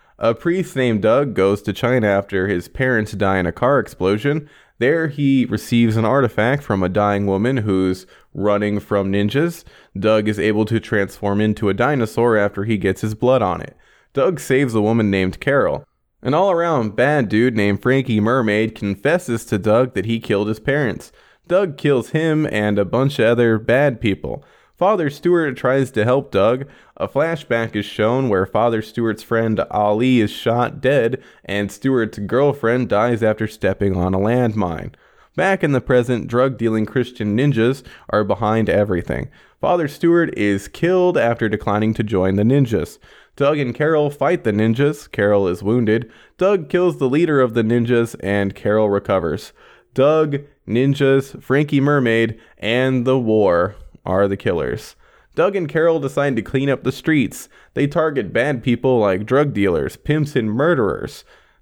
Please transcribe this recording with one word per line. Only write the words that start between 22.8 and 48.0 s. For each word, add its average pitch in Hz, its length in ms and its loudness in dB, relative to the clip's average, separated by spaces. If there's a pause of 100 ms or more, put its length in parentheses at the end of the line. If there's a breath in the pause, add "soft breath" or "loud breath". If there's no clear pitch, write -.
bunch 135 340 0
of 113 60 4
other 117 340 4
bad 123 400 2
people. 92 460 -4 (320 soft breath)
Father 180 320 0
Stewart 156 480 0
tries 131 340 0
to 107 140 0
help 127 260 0
Doug. 117 340 2 (300 loud breath)
A - 100 -4
flashback 123 680 -2
is 104 100 -2
shown 120 440 0
where 98 160 2
Father 113 360 0
Stewart's 113 400 -4
friend 113 380 0 (120)
Ali 110 500 2
is 104 100 0
shot 120 480 -2
dead, 127 420 0 (220 loud breath)
and 101 260 -4
Stewart's 123 500 -2
girlfriend 123 680 0
dies 110 340 0
after 107 240 0
stepping 95 520 -2
on 92 160 0
a 95 40 0
landmine. 107 760 -2 (420 soft breath)
Back 190 300 0
in 147 80 0
the 127 80 0
present, 123 480 0
drug-dealing 113 560 0
Christian 113 500 -2
ninjas 131 480 0 (260 loud breath)
are 107 140 2
behind 104 460 0
everything. 90 600 -2 (300 soft breath)
Father 160 300 0
Stewart 170 480 0
is 101 320 -2
killed 180 480 0
after 117 320 0
declining 107 460 0
to - 80 -2
join 95 340 0
the 104 60 2
ninjas. 113 560 0 (360 soft breath)
Doug 143 220 0
and 123 180 -4
Carol 151 340 0
fight 147 360 -2
the 110 80 2
ninjas. 117 580 0
Carol 101 380 2
is 90 120 -4
wounded. 113 480 0 (280 loud breath)
Doug 185 320 2
kills 175 300 0
the 131 100 0
leader 151 320 2
of 117 120 2
the 117 100 2
ninjas, 117 600 0